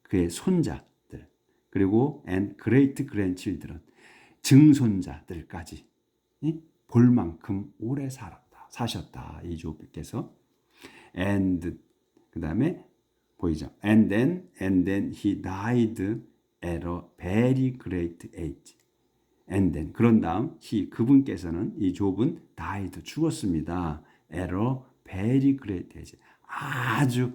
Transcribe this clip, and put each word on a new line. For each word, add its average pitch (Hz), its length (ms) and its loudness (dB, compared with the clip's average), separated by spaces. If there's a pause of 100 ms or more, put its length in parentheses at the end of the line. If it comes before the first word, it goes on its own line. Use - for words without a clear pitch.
그의 87 260 0
손자들. - 1000 -4 (420)
그리고 110 580 2
and 95 360 -2
great 135 440 4
grandchildren. 90 720 -6 (600)
증손자들까지. 92 1400 4 (560)
이? 160 180 -4 (280)
볼 120 220 6
만큼 98 720 -2
오래 135 300 -6
살았다. - 600 -18
사셨다. 80 720 -8
이 85 140 -8
욥께서. - 720 -10 (840)
And, 92 600 0 (520)
그다음에 95 560 -2 (520)
보이죠? 78 340 -2 (120)
And 107 260 6
then, 139 400 -2 (120)
and 95 240 0
then 98 280 -4
he 95 280 -4
died 104 800 -2 (420)
at 85 220 -4
a 85 140 -6 (180)
very 127 600 2
great 87 600 -6
age. - 400 -12 (720)
And 95 240 2
then, 76 200 -6
그런 113 280 6
다음 87 400 -4
he, 101 280 -4
그분께서는, 107 880 2
이 92 160 0
욥은 101 460 -2 (160)
died, 90 480 -8
죽었습니다. 85 1000 -4 (280)
At 85 220 -6
a 117 220 0 (280)
very 135 540 0
great 95 400 -8
age. - 220 -18 (240)
아주 127 920 -2